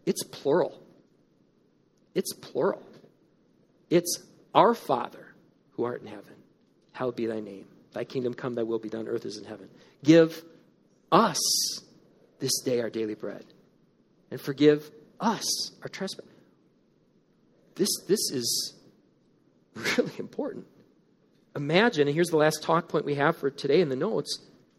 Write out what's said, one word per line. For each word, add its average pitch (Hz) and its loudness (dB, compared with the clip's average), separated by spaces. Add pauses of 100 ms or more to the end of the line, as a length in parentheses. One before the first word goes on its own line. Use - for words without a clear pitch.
it's - -2
plural. - 0 (1300)
It's - -2
plural. - -4 (1040)
It's, - 2 (340)
"Our 185 6
Father - -6 (460)
who 120 -4
art 120 -6
in - -16
heaven, 104 -18 (560)
hallowed 127 -6
be 117 -4
thy 110 -4
name. 101 -14 (240)
Thy 107 -8
kingdom 123 -4
come, 123 -6
thy 113 -2
will 113 -2
be 110 -10
done, 110 -6
earth 113 -4
as 107 -10
in 104 -14
heaven. 101 -14 (340)
Give 160 6 (680)
us 180 6 (1000)
this 131 -2
day 123 0
our 110 -4
daily 110 -4
bread, 101 -10 (840)
and 131 -8
forgive 147 2 (300)
us - -2 (120)
our 127 -12
trespass." - -12 (1500)
This, 208 2 (180)
this 214 0
is - -4 (1000)
really - -2
important. - -10 (880)
Imagine, 151 2
and 143 0
here's 170 2
the 156 0
last 151 4
talk 165 0
point 156 -2
we 143 -2
have 147 2
for 139 -2
today 147 2
in 160 2
the 131 -2
notes. 135 -4 (380)